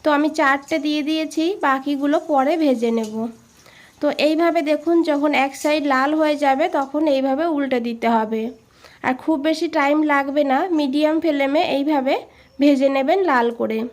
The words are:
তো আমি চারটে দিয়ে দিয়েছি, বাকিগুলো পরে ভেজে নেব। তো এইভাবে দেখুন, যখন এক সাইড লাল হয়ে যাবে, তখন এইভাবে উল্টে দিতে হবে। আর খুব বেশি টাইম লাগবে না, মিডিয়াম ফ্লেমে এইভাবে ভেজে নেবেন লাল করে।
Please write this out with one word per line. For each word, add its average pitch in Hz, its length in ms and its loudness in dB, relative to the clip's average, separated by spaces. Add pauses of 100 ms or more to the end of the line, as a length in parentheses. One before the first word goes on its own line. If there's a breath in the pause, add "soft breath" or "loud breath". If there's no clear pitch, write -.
তো - 100 -2
আমি 294 200 2
চারটে 285 480 0
দিয়ে 302 240 -2
দিয়েছি, 311 420 -2 (160)
বাকিগুলো 285 600 0
পরে 294 360 0
ভেজে 254 340 0
নেব। 220 240 -4 (840 loud breath)
তো 302 80 -2 (120)
এইভাবে 330 440 2
দেখুন, 302 400 0
যখন 302 320 0
এক 269 220 0
সাইড 302 300 0
লাল 269 280 2
হয়ে 302 220 2
যাবে, 277 320 2
তখন 294 380 -2
এইভাবে 269 400 0
উল্টে 285 340 -2
দিতে 233 280 -4
হবে। 220 340 0 (600 loud breath)
আর 254 120 -2
খুব 311 260 -2
বেশি 320 280 -2
টাইম 302 340 2
লাগবে 285 420 0
না, 269 140 2 (120)
মিডিয়াম 302 500 0
ফ্লেমে 285 480 0
এইভাবে 277 460 0 (440 soft breath)
ভেজে 277 300 4
নেবেন 277 360 2
লাল 254 260 2
করে। 220 280 -4 (140)